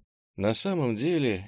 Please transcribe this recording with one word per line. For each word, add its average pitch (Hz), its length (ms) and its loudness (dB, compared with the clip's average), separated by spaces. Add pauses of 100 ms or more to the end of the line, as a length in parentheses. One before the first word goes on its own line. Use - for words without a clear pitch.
(400)
На 104 140 2
самом 151 420 0
деле, 127 520 0